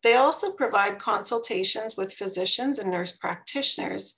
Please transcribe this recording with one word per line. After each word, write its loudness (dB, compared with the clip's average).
They 8
also 4
provide 2
consultations -2
with -4
physicians -2
and -4
nurse -2
practitioners -4